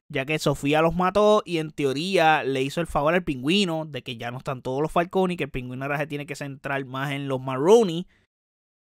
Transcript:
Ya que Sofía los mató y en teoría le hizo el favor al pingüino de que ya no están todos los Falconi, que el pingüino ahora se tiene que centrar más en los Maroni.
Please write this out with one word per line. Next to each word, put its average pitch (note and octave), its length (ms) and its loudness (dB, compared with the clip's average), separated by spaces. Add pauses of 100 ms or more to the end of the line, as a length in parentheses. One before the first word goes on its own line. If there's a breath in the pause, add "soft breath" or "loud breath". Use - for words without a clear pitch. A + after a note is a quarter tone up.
Ya C3+ 160 -4
que D#3 140 -2
Sofía D3 420 2
los E3 140 2
mató G#3 500 4
y E3+ 120 -4
en D#3 140 -4
teoría D#3 720 2
le C3+ 200 0
hizo C#3 180 -4
el D#3+ 60 -4
favor D3+ 260 0
al F#3 100 2
pingüino D#3+ 640 0
de C#3 180 -12
que B2 140 -10
ya A#2+ 140 -8
no B2 80 -10
están C3 220 -8
todos C3 200 -2
los D#3 100 -2
Falconi, F3+ 460 0
que D3 80 -4
el C#3 40 -8
pingüino B2+ 340 -8
ahora C#3+ 140 -4
se D3 100 -4
tiene C#3+ 180 -8
que C#3+ 100 -10
centrar C#3 500 -6
más C3+ 260 -6
en C#3 160 -6
los C3 140 -2
Maroni. E3 640 4 (760)